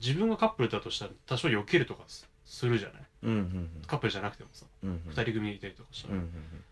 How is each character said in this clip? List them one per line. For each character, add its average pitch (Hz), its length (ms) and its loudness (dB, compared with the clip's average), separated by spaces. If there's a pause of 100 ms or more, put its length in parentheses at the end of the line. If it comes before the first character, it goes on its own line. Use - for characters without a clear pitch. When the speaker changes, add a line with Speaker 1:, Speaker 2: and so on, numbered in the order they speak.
Speaker 1:
自 127 140 2
分 208 140 4
が 220 80 4
カ 220 100 6
ッ 220 40 4
プ - 120 0
ル 113 60 6
だ 104 120 0
と - 100 -8
し - 80 -4
た 104 80 -6
ら 92 40 -10 (160)
多 127 100 0
少 160 120 2
避 104 160 4
け 175 140 6
る 131 80 6
と - 80 -8
か - 120 -14
す-、 - 220 -18 (180)
す - 200 -4
る 120 120 6
じ 98 80 -2
ゃ - 40 -12
な - 80 -18
い？ - 80 -18 (180)
Speaker 2:
う - 20 -2
ん 113 40 2
う 113 40 4
ん - 40 4
う - 20 4
ん。 87 460 -4
Speaker 1:
カ 147 100 0
ッ - 20 -4
プ 123 80 0
ル 107 60 4
じ 101 60 -4
ゃ 98 40 -4
な 104 80 -2
く - 60 -12
て - 80 -18
も - 80 -20
さ、 - 120 -20 (200)
Speaker 2:
う - 20 -4
ん 95 40 0
う - 20 0
ん。 85 140 -4
Speaker 1:
二 80 60 -10 (100)
人 120 100 0
組 107 180 0
で 101 60 -6
い - 20 -18
た - 80 -12
り 98 80 -12
と - 80 -20
か - 80 -20
し - 120 -12
た - 60 -12
ら。 101 60 -2
Speaker 2:
う - 40 0
ん - 20 0
う - 20 -2
ん 85 40 -4
う - 20 -8
ん。 85 40 -8 (400)